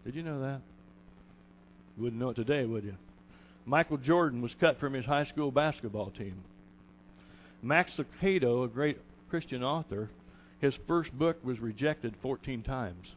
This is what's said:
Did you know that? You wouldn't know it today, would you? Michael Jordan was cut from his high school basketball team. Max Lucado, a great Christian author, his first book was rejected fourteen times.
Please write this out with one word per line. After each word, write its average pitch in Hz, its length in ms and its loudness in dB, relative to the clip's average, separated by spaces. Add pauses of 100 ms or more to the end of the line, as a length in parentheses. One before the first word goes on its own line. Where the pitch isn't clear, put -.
Did 120 80 -8
you 160 80 -8
know 151 200 -4
that? 135 200 -4 (1400)
You 110 60 -4
wouldn't 117 180 -2
know 127 80 0
it 113 60 -4
today, 127 300 2
would 110 180 -2
you? 101 120 -8 (720)
Michael 151 320 2
Jordan 139 460 4
was 117 160 -4
cut 160 200 4
from 139 140 -2
his 127 120 -4
high 143 200 2
school 147 240 -2
basketball 120 640 0
team. 92 320 -10 (1200)
Max 156 320 2
Lucado, 131 680 2
a - 20 -4
great 147 300 0 (320)
Christian 139 340 -4
author, 127 460 -4 (500)
his 139 140 4 (140)
first 160 280 0
book 160 300 2
was 123 140 -2
rejected 117 600 -2
fourteen 131 440 -4
times. 101 420 -6 (120)